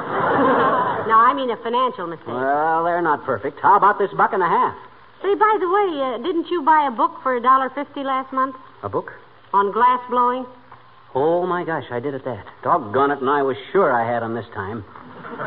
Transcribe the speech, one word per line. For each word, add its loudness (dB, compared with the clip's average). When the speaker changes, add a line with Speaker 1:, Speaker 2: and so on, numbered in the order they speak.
Speaker 1:
No, 6
I 6
mean -4
a -2
financial -2
mistake. -10
Speaker 2:
Well, 0
they're 0
not 0
perfect. -4
How 6
about 4
this -2
buck 2
and 0
a 0
half? 0
Speaker 1:
Say, 2
by 2
the -2
way, 0
uh, -4
didn't -2
you -2
buy 4
a -2
book -2
for 0
a -4
dollar 2
fifty -8
last -4
month? -2
Speaker 2:
A -6
book? -4
Speaker 1:
On 2
glass 4
blowing? 0
Speaker 2:
Oh, 2
my -2
gosh, -4
I -4
did -6
at -10
that. -8
Doggone 2
it, -2
and 0
I 2
was 0
sure 4
I 2
had -2
'em -6
this -8
time. -10